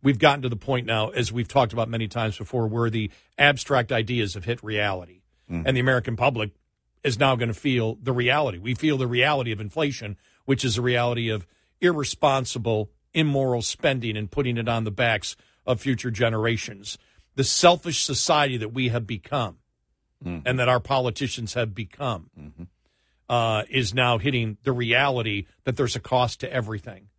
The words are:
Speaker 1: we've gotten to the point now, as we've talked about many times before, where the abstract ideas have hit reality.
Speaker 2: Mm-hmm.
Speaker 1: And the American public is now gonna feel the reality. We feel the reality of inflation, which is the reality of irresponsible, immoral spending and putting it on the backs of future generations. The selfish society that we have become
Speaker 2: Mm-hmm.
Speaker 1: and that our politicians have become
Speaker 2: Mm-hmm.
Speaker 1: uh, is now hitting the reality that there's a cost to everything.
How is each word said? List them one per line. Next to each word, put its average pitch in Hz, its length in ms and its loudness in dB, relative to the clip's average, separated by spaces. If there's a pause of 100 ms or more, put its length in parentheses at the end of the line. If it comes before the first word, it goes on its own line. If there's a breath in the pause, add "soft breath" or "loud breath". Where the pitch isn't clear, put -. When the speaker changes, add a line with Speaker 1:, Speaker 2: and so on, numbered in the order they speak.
Speaker 1:
we've 135 160 4
gotten 143 240 6
to 127 60 0
the 120 60 -4
point 123 300 -2
now, 110 240 0
as 107 220 -2
we've 117 160 -2
talked 120 260 2
about 117 160 -2
many 113 180 -2
times 110 300 -2
before, 113 300 -2
where 113 240 0
the 107 180 -2 (300 soft breath)
abstract 139 520 2
ideas 113 440 -2
have 92 100 -10
hit 98 180 -6
reality. 98 580 -4 (280)
Speaker 2:
Mm-hmm. 85 160 -4
Speaker 1:
And 131 100 2
the 127 60 2
American 127 340 0
public 117 360 0 (520)
is 127 140 0
now 135 180 4
gonna 117 200 -2
feel 117 460 0
the 127 120 -2
reality. 123 460 0
We 120 160 -4
feel 151 220 0
the 127 100 0
reality 123 440 2
of 101 80 -4
inflation, 113 560 -4 (300 soft breath)
which 135 180 2
is 120 120 0
the 123 80 -2
reality 120 460 0
of 104 180 -4 (340)
irresponsible, 131 1080 0 (220)
immoral 135 500 2
spending 120 520 -2
and 107 140 -6
putting 123 280 0
it 117 120 -2
on 117 140 0
the 107 80 -4
backs 110 440 0 (300 soft breath)
of 123 160 0
future 127 300 -2
generations. 110 880 -2 (360 soft breath)
The 135 80 2
selfish 175 600 4
society 143 540 2
that 110 160 -6
we 123 160 0
have 113 180 -2
become 107 500 -4 (680)
Speaker 2:
Mm-hmm. 85 240 -6
Speaker 1:
and 127 100 0
that 123 120 2
our 127 100 4
politicians 127 760 -2
have 110 200 -2
become 110 540 -6 (100)
Speaker 2:
Mm-hmm. 76 240 -16 (640)
Speaker 1:
uh, 113 420 2
is 120 240 -2
now 123 260 2
hitting 113 440 -2
the 135 80 0
reality 120 760 0 (180 soft breath)
that 131 100 -2
there's 120 220 -2
a - 20 -6
cost 123 400 0
to - 140 -10
everything. 107 640 -8